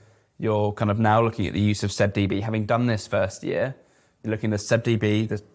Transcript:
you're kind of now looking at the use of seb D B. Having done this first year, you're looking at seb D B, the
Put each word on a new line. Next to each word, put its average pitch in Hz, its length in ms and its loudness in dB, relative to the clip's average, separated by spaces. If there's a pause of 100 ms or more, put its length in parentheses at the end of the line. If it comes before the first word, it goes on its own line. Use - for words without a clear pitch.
(380)
you're 107 360 0
kind 107 180 0
of 104 80 0
now 110 220 4
looking 110 240 0
at 53 80 -4
the 82 60 -2
use 104 240 2
of 101 80 0
seb 101 220 0
D 101 120 2
B. 98 140 0
Having 110 280 -2
done 120 180 2
this 113 200 0
first 95 380 -2
year, 117 320 -4 (480)
you're 107 80 -4
looking 110 220 -2
at 101 80 -2
seb 113 220 0
D 117 120 2
B, 107 300 2
the 107 160 -6 (140)